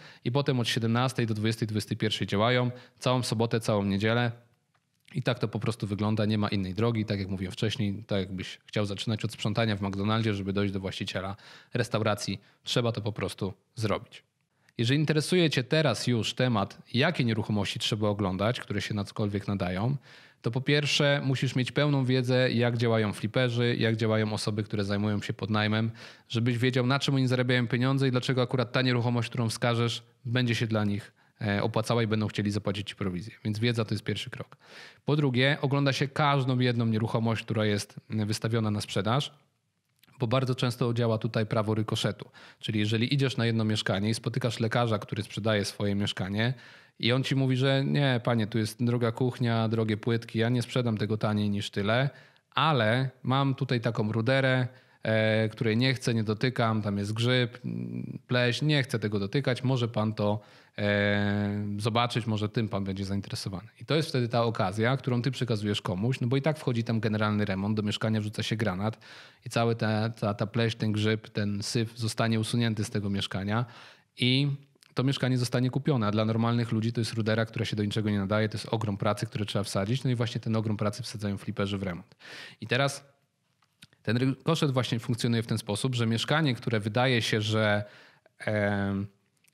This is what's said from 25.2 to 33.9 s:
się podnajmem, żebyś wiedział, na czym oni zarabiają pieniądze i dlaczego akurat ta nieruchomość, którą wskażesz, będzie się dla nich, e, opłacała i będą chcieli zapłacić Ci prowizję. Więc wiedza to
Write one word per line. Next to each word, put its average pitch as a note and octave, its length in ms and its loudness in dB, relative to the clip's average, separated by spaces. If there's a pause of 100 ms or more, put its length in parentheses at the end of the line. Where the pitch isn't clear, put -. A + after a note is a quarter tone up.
się - 120 -6
podnajmem, G#2+ 580 0 (380)
żebyś A#2+ 280 2
wiedział, B2+ 280 2
na C3+ 140 2
czym C#3 160 0
oni C3 120 2
zarabiają B2 400 2
pieniądze C3 400 2
i C3 40 2
dlaczego B2+ 300 0
akurat B2 300 0
ta C3 100 0
nieruchomość, A#2+ 480 2
którą A#2 200 -2
wskażesz, A#2 540 0 (220)
będzie A#2+ 300 0
się A2+ 120 -2
dla G#2+ 180 0
nich, G#2 280 -4 (280)
e, G2+ 220 0
opłacała A#2 400 0
i A2 40 0
będą G#2+ 200 0
chcieli G2+ 240 -2
zapłacić G2+ 380 -4
Ci - 60 -12
prowizję. F#2 380 -6 (100)
Więc G#2+ 160 -2
wiedza A2+ 260 0
to G#2+ 80 -4